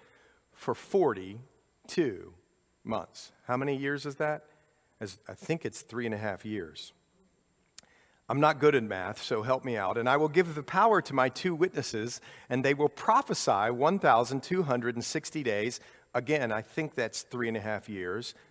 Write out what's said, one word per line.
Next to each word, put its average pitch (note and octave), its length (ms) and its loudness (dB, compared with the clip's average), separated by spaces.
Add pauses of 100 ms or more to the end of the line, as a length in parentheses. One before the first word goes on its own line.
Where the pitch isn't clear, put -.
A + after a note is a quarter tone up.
(540)
for - 200 -6
forty-two G2+ 1600 -2 (480)
months.'" - 500 -8 (140)
How B2 100 -2
many C#3 180 -2
years C#3 300 -4
is C#3 100 -8
that? D3+ 300 -4 (560)
As, G2 160 -10 (100)
I - 60 -14
think - 320 -4
it's - 160 -8
three A#2+ 240 -8
and A2 100 -2
a G2+ 40 -6
half G#2 260 -6
years. F#2 480 -8 (1300)
I'm C3 120 0
not D3+ 200 4
good D3 160 6
in A2 120 2
math, F#2+ 320 -6
so A2 220 -4
help C3 240 -2
me A#2+ 100 -2
out. G2+ 220 -2
"And A#2 100 0
I C3+ 100 4
will D#3 100 2
give E3+ 260 2
the D3+ 80 -8
power G3 400 4
to - 140 -10
my C3 140 4
two F3 260 -2
witnesses, C3+ 680 -2 (260)
and B2+ 160 0
they C#3 120 4
will C#3+ 140 2
prophesy C#3+ 840 2
one D3 260 4
thousand B2+ 460 4
two F#3 180 0
hundred B2 340 0
and A#2 80 -4
sixty - 380 -6
days." A2 380 -2 (340)
Again, C3 380 0
I A2 100 0
think D3+ 320 -6
that's A2+ 300 -4
three B2 240 -4
and A2+ 100 -2
a G2+ 40 -2
half G#2+ 280 -6
years. F#2+ 460 -6 (160)